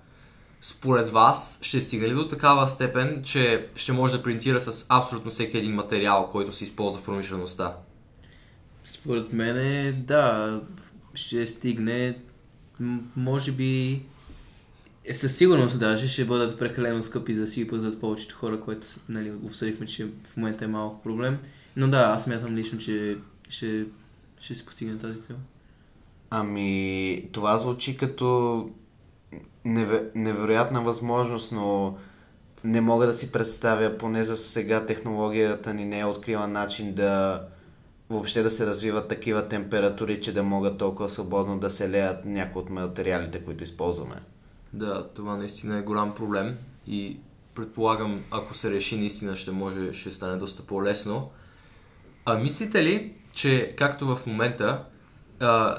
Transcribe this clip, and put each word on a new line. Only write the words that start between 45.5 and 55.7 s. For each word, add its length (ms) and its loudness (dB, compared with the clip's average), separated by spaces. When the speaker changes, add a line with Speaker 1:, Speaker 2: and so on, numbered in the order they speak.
Speaker 1:
е 40 -4
голям 320 0
проблем 420 -2
и 300 -6
предполагам, 640 0
ако 240 -6
се 160 -4
реши, 280 -2
наистина 380 -4
ще 140 -10
може, 420 -4
ще 180 -12
стане 260 -6
доста 260 -8
по-лесно. 680 -2
А 140 2
мислите 460 2
ли, 280 2
че 440 2
както 400 2
в 100 -8
момента, 580 0
а, 380 4